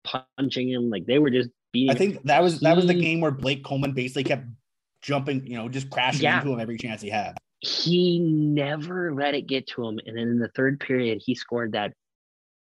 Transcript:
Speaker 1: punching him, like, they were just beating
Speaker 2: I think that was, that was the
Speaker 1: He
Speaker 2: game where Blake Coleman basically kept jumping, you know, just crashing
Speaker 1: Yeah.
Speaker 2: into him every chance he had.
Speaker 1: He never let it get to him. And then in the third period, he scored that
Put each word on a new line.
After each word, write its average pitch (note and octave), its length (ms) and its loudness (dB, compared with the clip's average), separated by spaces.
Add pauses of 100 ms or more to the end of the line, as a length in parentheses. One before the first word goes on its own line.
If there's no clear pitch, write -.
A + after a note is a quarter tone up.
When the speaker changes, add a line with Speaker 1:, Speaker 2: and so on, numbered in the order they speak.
Speaker 1:
punching C3 680 -4
him, A#2+ 220 -2
like, F#2+ 160 -4
they B2 100 4
were D3 140 6
just B2 180 2 (240)
beating C3 160 4
Speaker 2:
I C3+ 60 4
think F#3 280 0
that D3 200 4
was, E3 160 2
that D#3 160 6
was F3+ 100 6
the F3 80 6
Speaker 1:
He F3 80 4
Speaker 2:
game E3 200 2
where D#3 100 2
Blake C3+ 320 -2
Coleman C#3 300 -2
basically C3 300 -2
kept C3 220 -2 (560)
jumping, C#3 460 -2
you A#2+ 100 -8
know, A2+ 100 -6
just C3+ 220 -6
crashing C3 320 0
Speaker 1:
Yeah. D#3 200 2
Speaker 2:
into C#3 120 -2
him A#2 60 -4
every A2+ 180 -6
chance A2+ 240 -8
he G#2 80 -8
had. G2+ 260 -4 (260)
Speaker 1:
He F3 580 2
never D#3 960 0
let C#3+ 180 0
it C#3 140 -4
get C3 200 -2
to - 200 -8
him. A2 180 -6
And A2+ 100 -12
then A#2 120 -2
in A#2+ 120 2
the A#2 100 0
third C3+ 300 0
period, A#2+ 460 -2
he B2+ 80 0
scored A#2+ 380 -4
that G#2 220 -2 (680)